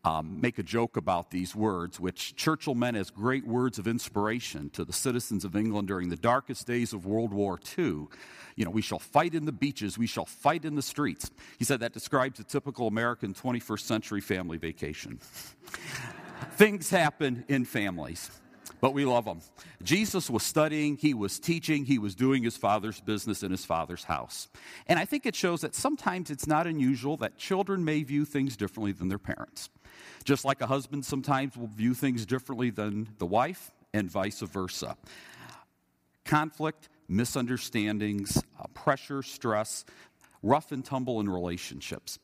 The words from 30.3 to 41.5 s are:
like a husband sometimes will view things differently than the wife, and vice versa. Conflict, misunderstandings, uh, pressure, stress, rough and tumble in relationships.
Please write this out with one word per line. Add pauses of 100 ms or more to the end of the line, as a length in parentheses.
like
a
husband
sometimes
will
view
things
differently
than
the
wife, (220)
and
vice
versa. (1300)
Conflict, (180)
misunderstandings, (160)
uh,
pressure,
stress, (580)
rough
and
tumble
in
relationships.